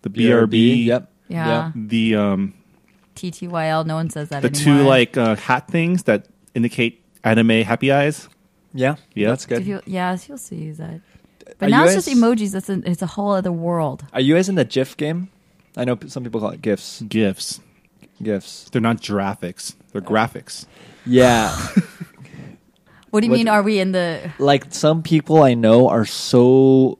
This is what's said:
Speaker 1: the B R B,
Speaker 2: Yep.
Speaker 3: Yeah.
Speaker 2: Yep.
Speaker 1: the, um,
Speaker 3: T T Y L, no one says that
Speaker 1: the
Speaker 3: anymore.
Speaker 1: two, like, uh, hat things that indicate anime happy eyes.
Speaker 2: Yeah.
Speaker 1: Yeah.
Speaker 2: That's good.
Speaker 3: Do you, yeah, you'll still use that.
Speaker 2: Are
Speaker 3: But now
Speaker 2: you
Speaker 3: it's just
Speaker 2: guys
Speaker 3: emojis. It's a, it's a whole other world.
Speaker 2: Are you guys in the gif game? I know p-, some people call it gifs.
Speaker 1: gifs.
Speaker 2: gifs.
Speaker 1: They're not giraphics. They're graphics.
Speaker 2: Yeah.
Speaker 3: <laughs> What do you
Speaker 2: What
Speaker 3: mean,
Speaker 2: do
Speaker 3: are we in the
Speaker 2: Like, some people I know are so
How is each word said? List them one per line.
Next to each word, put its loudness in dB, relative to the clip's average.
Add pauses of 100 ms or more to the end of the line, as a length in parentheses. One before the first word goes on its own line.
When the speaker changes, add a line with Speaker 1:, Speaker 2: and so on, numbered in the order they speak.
Speaker 1:
the -8
B 2
R 4
B, 2
Speaker 2:
Yep. -2 (180)
Speaker 3:
Yeah. -2
Speaker 2:
Yep. -10
Speaker 1:
the, 0
um, -2 (600)
Speaker 3:
T -12
T -14
Y -4
L, -2
no -4
one -4
says -10
that -8
Speaker 1:
the -2
Speaker 3:
anymore. -4 (180)
Speaker 1:
two, 4
like, 4
uh, 0
hat -2
things -2
that 0 (280)
indicate -2 (220)
anime 4
happy -2
eyes. -2 (460)
Speaker 2:
Yeah. -2 (180)
Speaker 1:
Yeah. 0
Speaker 2:
That's -4
good. -4
Speaker 3:
Do -6
you, -10
yeah, -6 (120)
you'll -18
still -16
use -14
that. -14
Speaker 2:
Are -16 (580)
Speaker 3:
But 0
now 6
Speaker 2:
you 6
Speaker 3:
it's 4
just -2
Speaker 2:
guys 0
Speaker 3:
emojis. 2
It's -8
a, -6
it's -4
a -6
whole -6
other -2
world. -4
Speaker 2:
Are -4
you 4
guys 2
in -4
the 0
gif -4
game? -6 (460)
I -6
know -2
p-, -18
some -12
people -6
call -6
it -16
gifs. -4
Speaker 1:
gifs. -4 (600)
Speaker 2:
gifs. -8
Speaker 1:
They're -2
not 0
giraphics. -8 (180)
They're -8
graphics. -4 (400)
Speaker 2:
Yeah. 4
Speaker 3:
<laughs> -8 (1400)
What 0
do 0
you 0
Speaker 2:
What 4
Speaker 3:
mean, 2
Speaker 2:
do 2
Speaker 3:
are 4
we 0
in -2
the -4
Speaker 2:
Like, 2
some 0
people 4
I 6
know 6
are 0
so 4